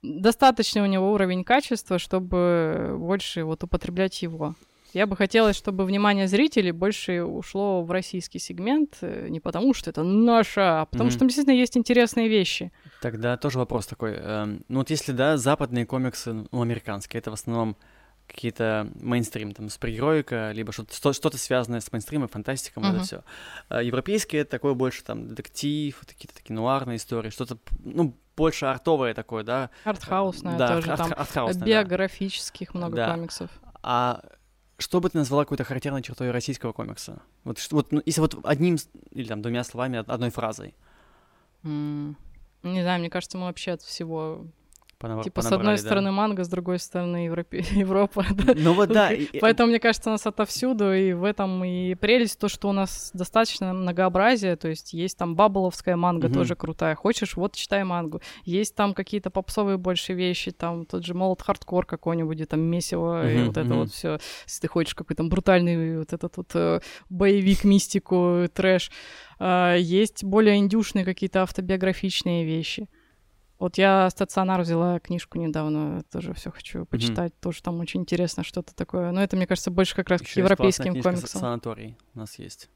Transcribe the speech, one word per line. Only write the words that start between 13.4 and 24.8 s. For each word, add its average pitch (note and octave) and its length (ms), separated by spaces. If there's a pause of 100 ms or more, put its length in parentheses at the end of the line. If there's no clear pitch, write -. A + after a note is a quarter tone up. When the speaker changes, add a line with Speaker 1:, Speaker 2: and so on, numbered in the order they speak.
Speaker 2:
вопрос A#2+ 280
такой. A2 300
Эм, G#2 520
ну C3 100
вот C3+ 120
если, D3 220
да, C#3 240
западные B2 500
комиксы, B2+ 460 (180)
ну, B2 120
американские, A2+ 580
это A2+ 100
в G#2+ 40
основном A2+ 420 (500)
какие-то A2 640 (120)
мейнстрим, A2+ 520
там, G#2+ 160
супергероика, A#2 840
либо G#2+ 200
что-то, - 220
что-, C#3+ 180
что-то C#3 260
связанное A#2+ 420
с - 120
мейнстримом, B2+ 360
фантастика, - 520
вот G#3 80
это F3+ 80
Speaker 1:
Мгм. F#3 80
Speaker 2:
всё. - 180 (460)
А A#2 140
европейские — D3 600
это - 80
такое C#3 240
больше, B2+ 300